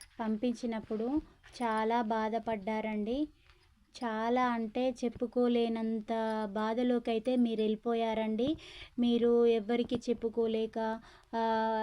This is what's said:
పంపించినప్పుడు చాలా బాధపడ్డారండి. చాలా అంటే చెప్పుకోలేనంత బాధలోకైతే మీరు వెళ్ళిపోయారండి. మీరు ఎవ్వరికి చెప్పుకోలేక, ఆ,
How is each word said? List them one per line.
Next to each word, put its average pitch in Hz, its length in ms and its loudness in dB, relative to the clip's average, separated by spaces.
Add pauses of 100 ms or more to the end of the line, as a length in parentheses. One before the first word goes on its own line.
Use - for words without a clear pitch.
(200)
పంపించినప్పుడు 220 880 -2 (480)
చాలా 226 460 2
బాధపడ్డారండి. 220 1160 -2 (760)
చాలా 233 580 0
అంటే 233 380 -2
చెప్పుకోలేనంత 233 1200 0 (400)
బాధలోకైతే 233 840 0
మీరు 226 260 2
వెళ్ళిపోయారండి. 220 880 0 (500)
మీరు 233 480 4
ఎవ్వరికి 233 500 2
చెప్పుకోలేక, 226 840 -2 (560)
ఆ, 226 60 0 (420)